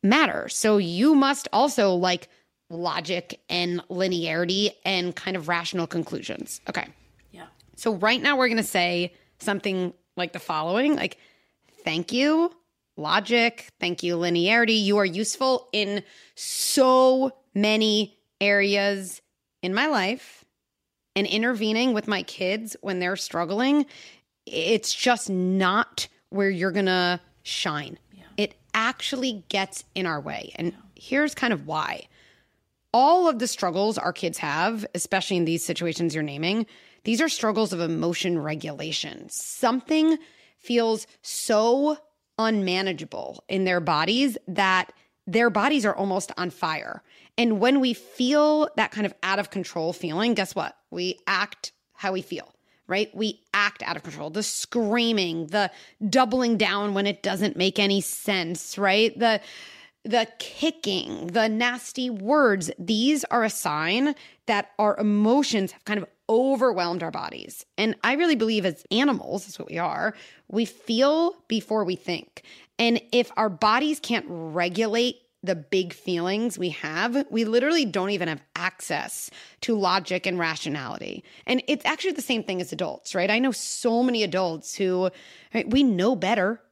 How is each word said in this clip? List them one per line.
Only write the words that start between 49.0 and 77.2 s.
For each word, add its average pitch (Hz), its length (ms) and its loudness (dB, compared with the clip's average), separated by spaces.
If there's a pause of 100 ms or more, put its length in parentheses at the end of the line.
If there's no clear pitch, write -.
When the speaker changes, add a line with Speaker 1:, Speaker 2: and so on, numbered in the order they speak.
Speaker 1:
of - 80 -4 (100)
out 196 160 0
of 202 100 -4
control 170 420 -4
feeling, 175 420 0
guess 190 200 -2
what? 151 220 -6 (140)
We 180 360 -6
act 196 460 -4 (220)
how 196 180 -4
we 185 100 -2
feel, - 320 -12 (320)
right? 202 260 0
We 214 300 -4 (100)
act 202 300 0
out 170 140 -4
of 156 80 -12
control. 151 260 -10
The 202 140 -4
screaming, 208 1040 0
the 190 220 0 (380)
doubling 240 500 4
down 202 360 0
when 202 140 2
it 202 160 -4
doesn't 196 320 0
make 190 240 2
any 196 200 4
sense, 180 800 -6
right? 202 400 2
The, 220 220 2 (640)
the 226 240 0 (100)
kicking, 202 880 -4
the 220 200 2
nasty 247 600 -4
words, 208 680 2
these 226 460 2
are 240 180 2
a 220 60 2
sign 180 680 0 (300)
that 208 340 0
our 208 200 4
emotions 214 760 2
have - 140 -20
kind 208 120 -2
of 175 80 -6 (220)
overwhelmed 220 720 2
our 165 80 -4
bodies. - 540 -10 (140)
And 214 260 2
I 233 80 2
really 320 240 2
believe 220 300 0
as 165 240 -4
animals, 226 560 0
that's - 120 -18
what - 120 -12
we 165 80 -8
are, 175 360 -2 (340)
we 214 180 0
feel 294 680 0 (140)
before 220 360 -2
we 185 120 -4
think. - 460 -8 (360)
And 233 220 4 (120)
if 240 260 2
our 220 100 2
bodies 226 500 2
can't - 300 -4
regulate 180 880 -2 (260)
the 185 120 -2
big 175 400 -2
feelings 190 640 -2
we 180 120 -2
have, 202 600 -2